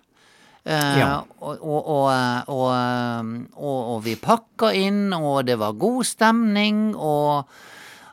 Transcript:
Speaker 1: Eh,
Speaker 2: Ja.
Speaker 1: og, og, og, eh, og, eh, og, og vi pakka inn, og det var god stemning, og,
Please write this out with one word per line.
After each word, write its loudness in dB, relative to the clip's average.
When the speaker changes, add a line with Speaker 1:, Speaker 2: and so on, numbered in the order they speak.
Speaker 1:
Eh, 2
Speaker 2:
Ja. 2
Speaker 1:
og, -10
og, -2
og, 2
eh, 0
og, 0
eh, -2
og, -4
og -6
vi -2
pakka 0
inn, 0
og 0
det 2
var 0
god 0
stemning, 2
og, 0